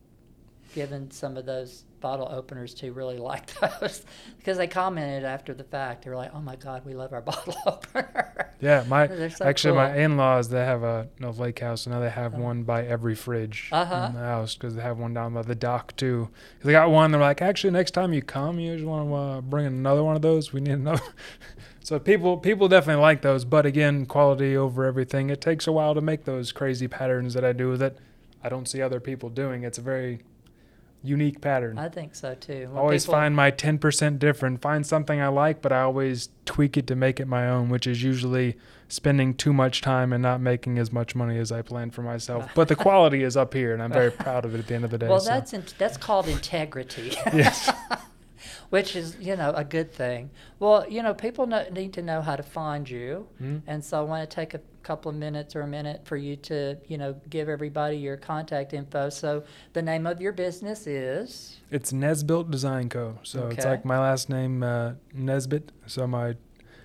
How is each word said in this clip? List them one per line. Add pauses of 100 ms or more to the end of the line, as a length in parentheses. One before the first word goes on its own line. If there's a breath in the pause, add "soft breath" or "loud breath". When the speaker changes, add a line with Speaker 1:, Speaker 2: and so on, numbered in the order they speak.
(720)
Speaker 1:
given
some
of
those (180)
bottle
openers
to
really
<laughs>
like (120)
those (320 loud breath)
because
they
commented
after
the
fact.
They
were
like,
"Oh
my
God,
we
love
our
<laughs>
bottle (100)
opener."
Speaker 2:
Yeah,
my,
Speaker 1:
They're
so
Speaker 2:
actually,
my
Speaker 1:
cool.
Speaker 2:
in-laws,
they
have
a, (140)
a
lake
house,
and
now
they
have
Speaker 1:
Oh.
Speaker 2:
one
by
every
fridge
Speaker 1:
Uh-huh.
Speaker 2:
in
the
house
'cause
they
have
one
down
by
the
dock
too. (300 loud breath)
'Cause
they
got
one,
they're
like,
"Actually,
next
time
you
come,
you
just
wanna, (240)
uh,
bring
another
one
of
those?
We
need
another."
<laughs> (720 loud breath)
So
people,
people
definitely
like
those,
but
again,
quality
over
everything.
It
takes
a
while
to
make
those
crazy
patterns
that
I
do
that (480 soft breath)
I
don't
see
other
people
doing.
It's
a
very (840 soft breath)
unique
pattern.
Speaker 1:
I
think
so
too.
When
Speaker 2:
Always
Speaker 1:
people
Speaker 2:
find
my
ten
percent
different.
Find
something
I
like,
but
I
always (160)
tweak
it
to
make
it
my
own,
which
is
usually (320 loud breath)
spending
too
much
time
and
not
making
as
much
money
as
I
planned
for
myself.
Speaker 1:
<laughs>
Speaker 2:
But
the
quality
is
up
here,
and
I'm
very
Speaker 1:
<laughs>
Speaker 2:
proud
of
it
at
the
end
of
the
day,
Speaker 1:
Well,
Speaker 2:
so.
Speaker 1:
that's
in-, (140)
that's
called
integrity.
<laughs>
Speaker 2:
Yes. (960 loud breath)
Speaker 1:
Which
is,
you
know,
a
good
thing. (300 loud breath)
Well,
you
know,
people
kno-,
need
to
know
how
to
find
you. (140)
Speaker 2:
Mm-hmm.
Speaker 1:
And
so
I
wanna
take
a (220)
couple
of
minutes
or
a
minute
for
you
to, (100)
you
know, (140)
give
everybody
your
contact
info.
So (280 loud breath)
the
name
of
your
business
is? (140)
Speaker 2:
It's
Nesbilt
Design
Co.
So
it's
Speaker 1:
Okay.
Speaker 2:
like
my
last
name,
uh, (200)
Nesbitt. (140)
So
my, (500 soft breath)